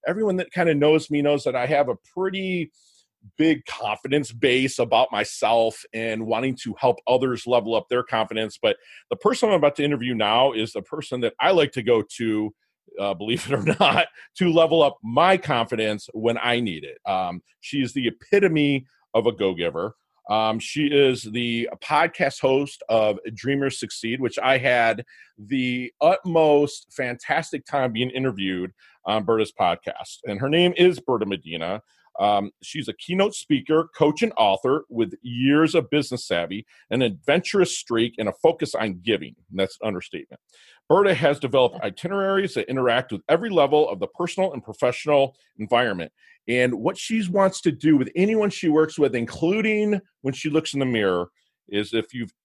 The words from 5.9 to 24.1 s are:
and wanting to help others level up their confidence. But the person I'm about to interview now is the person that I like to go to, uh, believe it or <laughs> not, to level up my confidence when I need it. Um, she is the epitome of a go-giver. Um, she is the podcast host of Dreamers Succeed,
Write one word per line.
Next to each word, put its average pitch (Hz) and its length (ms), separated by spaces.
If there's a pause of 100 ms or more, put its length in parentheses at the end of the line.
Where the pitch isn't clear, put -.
and 113 320
wanting 123 300
to 120 220
help 123 280
others 127 400
level 117 280
up 107 140
their 123 140
confidence. 110 580
But 107 160 (320)
the 120 80
person 226 320
I'm 202 60
about 147 220
to 143 80
interview 127 300
now 113 380
is 107 200
the 101 100
person 143 380
that 117 200
I 165 120
like 156 200
to 123 100
go 110 200 (140)
to, 107 360 (480)
uh, 98 140
believe 110 360
it 143 40
or 175 80
<laughs> 160 180
not, 139 280 (280)
to 175 160
level 160 300
up 139 200
my 160 360
confidence 110 760
when 117 240
I 120 240
need 85 240
it. 69 140 (120)
Um, 90 300 (200)
she 143 200
is 123 140
the 123 140
epitome 147 800 (280)
of 110 120
a 117 60
go-giver. 87 640 (340)
Um, 110 300
she 147 280
is 139 360
the 117 460 (140)
podcast 156 580
host 135 500
of 107 280 (160)
Dreamers 135 440
Succeed, 117 420